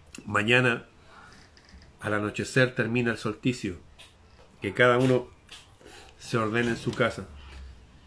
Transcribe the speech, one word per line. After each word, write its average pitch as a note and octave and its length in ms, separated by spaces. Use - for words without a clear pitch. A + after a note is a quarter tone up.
Mañana, A#2 600
al G#2+ 140
anochecer, G#2 640
termina A#2 360
el G#2+ 60
solsticio. G#2+ 600
Que G2 120
cada B2 240
uno B2+ 300
se - 180
ordene A2+ 320
en A#2 80
su A#2+ 140
casa. G#2+ 360